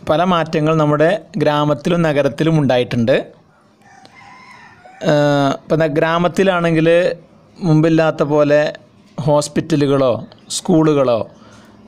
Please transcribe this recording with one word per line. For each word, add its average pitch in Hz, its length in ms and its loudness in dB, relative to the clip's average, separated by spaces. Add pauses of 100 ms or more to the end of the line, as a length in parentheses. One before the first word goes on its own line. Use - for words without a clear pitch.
പല 156 140 2
മാറ്റങ്ങൾ 160 520 0
നമ്മുടെ 151 460 0 (160)
ഗ്രാമത്തിലും 147 640 0
നഗരത്തിലും 151 580 0
ഉണ്ടായിട്ടുണ്ട്. 123 680 0 (1800)
ഏഹ്, 147 480 0 (120)
ഇപ്പം 160 160 -2
ന-, 160 180 -2
ഗ്രാമത്തിലാണെങ്കിൽ 170 920 0 (720)
മുമ്പില്ലാത്ത 160 640 2
പോലെ 147 500 0 (460)
ഹോസ്പിറ്റലുകളോ 143 1040 0 (240)
സ്കൂളുകളോ 143 800 0 (580)